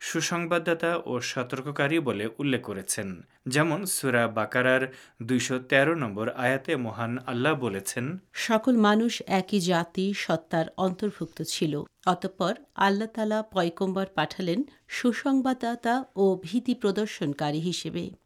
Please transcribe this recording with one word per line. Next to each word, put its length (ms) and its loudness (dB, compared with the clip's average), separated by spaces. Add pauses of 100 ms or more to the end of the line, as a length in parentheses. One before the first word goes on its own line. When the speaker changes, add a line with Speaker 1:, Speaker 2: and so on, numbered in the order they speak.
Speaker 1:
সুসংবাদদাতা 960 0 (100)
ও 140 -2
সতর্ককারী 800 -2
বলে 300 -2 (100)
উল্লেখ 240 0
করেছেন। 600 -6 (260)
যেমন 360 2
সূরা 440 2
বাকারার 640 2 (300)
দুইশো 360 0
তেরো 360 4
নম্বর 340 -2
আয়াতে 480 0
মহান 500 -4
আল্লাহ 280 0
বলেছেন, 640 -4 (140)
Speaker 2:
"সকল 440 2
মানুষ 500 4
একই 340 2
জাতি 560 0
সত্তার 500 -2 (100)
অন্তর্ভুক্ত 640 -4
ছিল। 400 -2 (240)
অতঃপর 480 0 (200)
আল্লাহ 340 2
তাআলা 340 -2
পয়গম্বর 720 0
পাঠালেন 480 0 (260)
সুসংবাদদাতা 1160 0 (120)
ও 260 4
ভীতি 320 0
প্রদর্শনকারী 840 -2
হিসেবে, 520 -4 (160)